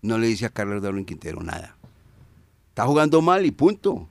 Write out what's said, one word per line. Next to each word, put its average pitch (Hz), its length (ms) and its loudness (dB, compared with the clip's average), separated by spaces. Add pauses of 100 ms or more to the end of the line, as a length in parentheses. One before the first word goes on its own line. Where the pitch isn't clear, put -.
no 113 120 0
le 113 100 0
dice 110 180 -2
a 110 40 -4
Carlos 101 320 -6
Darwin 98 240 -6
Quintero 82 360 -12
nada. 82 340 -12 (920)
Está 113 160 -4
jugando 151 360 4
mal 180 240 4
y 147 60 2
punto. 196 600 0